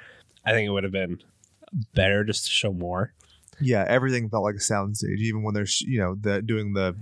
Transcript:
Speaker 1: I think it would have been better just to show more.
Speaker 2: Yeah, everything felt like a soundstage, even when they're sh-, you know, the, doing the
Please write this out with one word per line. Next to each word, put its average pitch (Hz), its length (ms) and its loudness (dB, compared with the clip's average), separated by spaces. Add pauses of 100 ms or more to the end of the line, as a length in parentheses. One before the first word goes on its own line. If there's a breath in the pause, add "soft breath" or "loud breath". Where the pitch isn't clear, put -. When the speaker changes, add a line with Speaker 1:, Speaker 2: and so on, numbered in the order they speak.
(460 loud breath)
Speaker 1:
I 110 60 2
think 110 140 2
it 101 40 -2
would 98 140 0
have 95 80 -4
been 92 280 -4 (720)
better 101 300 4
just 107 220 -2
to - 40 -4
show 104 220 0
more. 90 400 -2 (480 soft breath)
Speaker 2:
Yeah, 123 260 4
everything 123 440 2
felt 107 120 0
like 104 140 0
a - 20 -10
soundstage, 101 600 -2
even 110 260 0
when 107 100 -2
they're 104 100 0
sh-, - 180 -2
you 123 180 0
know, 92 200 0
the, 101 220 0
doing 107 300 -2
the 95 300 0